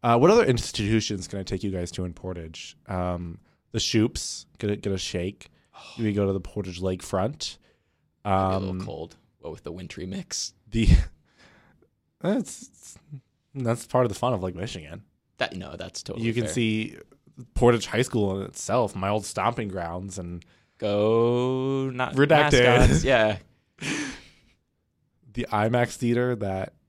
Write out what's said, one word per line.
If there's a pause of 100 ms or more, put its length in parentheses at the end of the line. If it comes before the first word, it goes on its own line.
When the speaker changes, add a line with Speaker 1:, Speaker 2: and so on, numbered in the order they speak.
Speaker 1:
Uh,
what
other
institutions
can
I
take
you
guys
to
in
Portage? (100)
Um, (340)
the
Shoops, (100)
get
a,
get
a
shake. (240)
Speaker 2:
Oh. (180)
Speaker 1:
We
go
to
the
Portage
Lakefront. (720)
Speaker 2:
Might
be
a
little
Speaker 1:
Um,
Speaker 2:
cold. (240)
What
with
the
wintry
mix? (180)
Speaker 1:
The, (680)
<laughs>
that's, (560)
that's
part
of
the
fun
of
Lake
Michigan. (340)
Speaker 2:
That,
no,
that's
totally
Speaker 1:
You
can
Speaker 2:
fair.
Speaker 1:
see (560)
Portage
High
School
in
itself,
my
old
stomping
grounds,
and (360)
Speaker 2:
Go
not
Speaker 1:
Redacted.
Speaker 2:
mascots,
yeah. (420)
<laughs> (1500)
Speaker 1:
The
IMAX
theater
that (160)